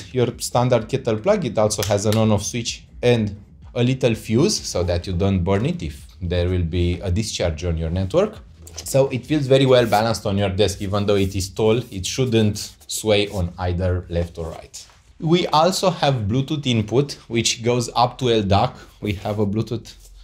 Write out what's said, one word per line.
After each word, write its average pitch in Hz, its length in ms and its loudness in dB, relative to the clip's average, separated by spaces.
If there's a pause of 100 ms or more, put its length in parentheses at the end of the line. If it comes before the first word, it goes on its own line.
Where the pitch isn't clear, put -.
(120)
your 120 260 0
standard 123 500 0
kettle 117 280 -2
plug. 180 300 2
It 110 120 -4
also 107 260 2
has 104 220 0
an 107 100 2
on-off 110 280 2
switch - 400 -8 (180)
and 110 320 2 (400)
a 123 80 0
little 127 320 2
fuse 127 460 0
so - 240 -4
that 87 220 -2
you 92 80 -4
don't 95 280 0
burn 98 240 0
it 170 160 -4
if 78 240 -10 (140)
there 87 280 0
will 90 140 0
be 87 380 0
a 95 100 -4
discharge 87 540 -2
on 85 140 -2
your 80 120 -4
network. 98 480 -2 (460)
So 135 240 2
it 127 180 -6
feels 147 220 0
very 135 180 6
well 123 180 6
balanced 110 420 0
on 101 120 0
your 101 120 0
desk. 92 300 0
Even 104 240 -2
though 101 120 2
it 98 180 0
is 95 140 -4
tall, 110 300 2 (120)
it 95 160 -8
shouldn't 113 720 0 (100)
sway 104 420 0
on 90 300 -4
either 90 520 -2
left 85 280 -4
or 82 120 -8
right. - 360 -18 (320)
We 175 300 0
also 180 420 2
have 147 240 0 (140)
Bluetooth 139 380 -2
input, 120 480 0 (120)
which 117 380 -2
goes 120 320 0
up 120 220 2
to 123 120 0
L 110 120 4
dac. 98 340 2 (240)
We 104 140 -2
have 107 260 -4
a 104 60 2
Bluetooth 107 500 -4 (280)